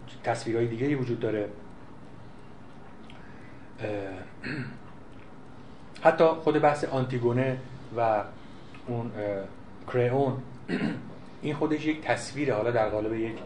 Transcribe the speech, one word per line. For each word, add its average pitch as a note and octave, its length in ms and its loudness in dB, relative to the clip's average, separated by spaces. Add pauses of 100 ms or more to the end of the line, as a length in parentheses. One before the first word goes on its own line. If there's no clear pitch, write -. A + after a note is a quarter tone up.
(240)
تصویرهای A#2 440 2
دیگه‌ای B2+ 280 2
وجود A#2 240 0
داره. G#2+ 300 0 (2250)
اه، G#2+ 100 -2 (2250)
<clears throat> - 20 10
حتی E3 200 10
خود D#3+ 340 6
بحث D3 240 6
آنتیگونه B2+ 720 2 (400)
و A2 260 6 (640)
اون، A#2 300 -2
اه، G2+ 260 0 (500)
کرئون، B2+ 440 4 (300)
<clears throat> - 720 -2
این D3 120 0
خودش D3+ 320 2
یک D#3 160 2
تصویره، B2+ 520 2
حالا G#2+ 180 2
در A2 180 6
قالب G#2+ 240 2
یک A2+ 320 -2